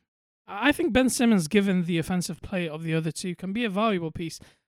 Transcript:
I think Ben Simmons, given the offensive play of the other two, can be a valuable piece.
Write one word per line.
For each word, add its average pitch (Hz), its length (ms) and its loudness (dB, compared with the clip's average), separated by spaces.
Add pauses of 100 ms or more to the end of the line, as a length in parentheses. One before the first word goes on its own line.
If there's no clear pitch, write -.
(480)
I 285 240 0
think 320 200 0
Ben 254 160 6
Simmons, 220 380 4
given 196 380 2
the 170 140 0
offensive 175 440 -2
play 180 260 -6
of 156 140 -10
the 160 120 -2
other 160 180 0
two, 180 240 -6
can 185 160 -8
be 240 120 -2
a 220 60 -2
valuable 190 400 0
piece. 165 300 -8 (260)